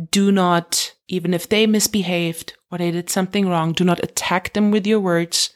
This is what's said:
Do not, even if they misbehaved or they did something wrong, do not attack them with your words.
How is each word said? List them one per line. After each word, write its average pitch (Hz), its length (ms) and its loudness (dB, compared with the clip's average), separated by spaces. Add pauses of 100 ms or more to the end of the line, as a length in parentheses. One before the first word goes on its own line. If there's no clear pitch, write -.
(120)
Do 202 220 2
not, 175 600 0 (140)
even 180 260 -2
if 175 140 -4
they 214 180 2
misbehaved 180 880 -2 (140)
or 180 80 -10
they 170 140 -2
did 175 180 -6
something 190 400 0
wrong, 165 240 0
do 180 100 0
not 175 180 2
attack - 520 -4
them 208 180 2
with 208 160 0
your 214 140 2
words. 170 540 0